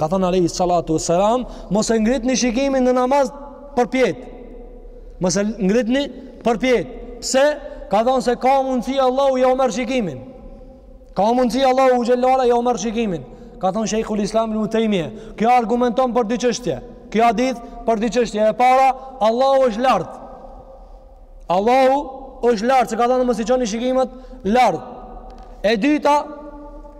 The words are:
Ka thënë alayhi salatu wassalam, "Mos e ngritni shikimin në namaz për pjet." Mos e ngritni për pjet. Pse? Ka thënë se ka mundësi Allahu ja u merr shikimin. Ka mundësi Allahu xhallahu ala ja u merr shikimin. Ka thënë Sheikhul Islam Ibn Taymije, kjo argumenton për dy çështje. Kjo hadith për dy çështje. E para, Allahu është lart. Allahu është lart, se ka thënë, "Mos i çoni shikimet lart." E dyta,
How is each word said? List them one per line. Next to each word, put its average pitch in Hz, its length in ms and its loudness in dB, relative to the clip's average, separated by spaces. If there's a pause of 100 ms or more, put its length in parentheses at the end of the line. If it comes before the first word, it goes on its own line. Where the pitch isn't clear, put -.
Ka 156 100 -2
thënë 190 160 2
alayhi 180 240 2
salatu 170 480 0
wassalam, 208 480 2 (240)
"Mos 208 200 0
e 226 100 2
ngritni 247 360 0
shikimin 254 460 0
në 247 120 4
namaz 254 360 2 (460)
për 240 160 2
pjet." 247 240 2 (1040)
Mos 175 160 0
e 202 80 0
ngritni 226 680 0 (320)
për 226 160 0
pjet. 240 280 2 (340)
Pse? 262 260 2 (440)
Ka 208 140 2
thënë 262 180 0
se 240 140 0
ka 269 260 2
mundësi 262 360 -2
Allahu 262 400 2
ja 254 140 4
u 262 40 0
merr 262 160 0
shikimin. 214 460 -4 (960)
Ka 180 80 0
mundësi 247 420 2
Allahu 254 400 4
xhallahu 247 300 2
ala 262 120 2
ja 240 120 4
u 240 40 0
merr 240 160 0
shikimin. 208 440 -4 (380)
Ka 190 100 0
thënë 214 160 -2
Sheikhul 214 340 -2
Islam 220 320 -2
Ibn 214 160 -2
Taymije, 208 420 0 (260)
kjo 220 120 2
argumenton 247 640 2
për 240 140 0
dy 233 100 -2
çështje. 185 440 -2 (320)
Kjo 220 120 4
hadith 233 360 2 (260)
për 220 160 0
dy 233 100 0
çështje. 214 380 2
E 214 60 -4
para, 254 320 6 (360)
Allahu 262 460 4
është 220 140 -4
lart. 214 320 0 (1300)
Allahu 254 500 4 (520)
është 226 180 0
lart, 254 220 4
se 220 60 -4
ka 240 120 2
thënë, 254 180 2
"Mos 240 120 0
i 233 60 -2
çoni 247 220 2
shikimet 254 420 0 (360)
lart." 208 360 4 (840)
E 220 140 2
dyta, 285 400 2 (840)